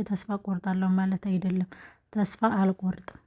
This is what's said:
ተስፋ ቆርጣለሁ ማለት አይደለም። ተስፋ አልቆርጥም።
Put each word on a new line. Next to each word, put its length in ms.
ተስፋ 340
ቆርጣለሁ 520
ማለት 340
አይደለም። 440
ተስፋ 300
አልቆርጥም። 720